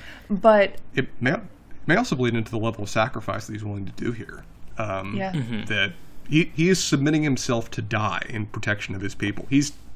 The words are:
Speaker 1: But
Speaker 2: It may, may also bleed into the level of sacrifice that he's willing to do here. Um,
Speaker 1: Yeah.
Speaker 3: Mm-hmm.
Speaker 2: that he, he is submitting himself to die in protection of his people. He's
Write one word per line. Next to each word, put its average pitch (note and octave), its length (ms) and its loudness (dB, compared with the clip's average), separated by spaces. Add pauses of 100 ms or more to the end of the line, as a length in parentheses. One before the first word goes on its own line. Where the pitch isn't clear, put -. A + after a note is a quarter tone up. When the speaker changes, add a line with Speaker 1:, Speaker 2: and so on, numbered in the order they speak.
(300)
Speaker 1:
But G#3 460 6 (200)
Speaker 2:
It - 140 2 (120)
may, C#3 140 4 (500)
may D#3 100 4
also A3+ 200 2
bleed A#2+ 200 2
into A2+ 160 0
the A#2+ 80 -2
level A2 240 -2
of G#2 60 -6
sacrifice G#2 580 0
that A2 60 -8
he's G#2 100 -8
willing G2+ 220 -4
to F#2+ 80 -6
do B2+ 180 -2
here. - 320 -10 (340)
Um, G2 400 -4
Speaker 1:
Yeah. F#3+ 160 -2
Speaker 3:
Mm-hmm. A#2+ 320 -4
Speaker 2:
that D3 280 0 (360)
he, D#3+ 260 4
he E3 140 4
is F#3 120 4
submitting D3+ 420 2
himself A#2+ 480 0
to A#2 100 -4
die G#2+ 480 -2
in G#2+ 160 -4
protection G#2 500 -4
of F#2+ 60 -6
his G2 140 -4
people. - 340 -2
He's C#3+ 240 4 (220)